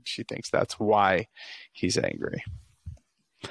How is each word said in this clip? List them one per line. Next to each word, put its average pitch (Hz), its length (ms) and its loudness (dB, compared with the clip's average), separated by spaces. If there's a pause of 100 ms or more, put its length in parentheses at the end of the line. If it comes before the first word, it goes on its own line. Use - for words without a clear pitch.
She - 180 -6
thinks - 260 -8
that's - 300 2
why 101 480 4 (460)
he's - 240 0
angry. - 440 -2 (1080)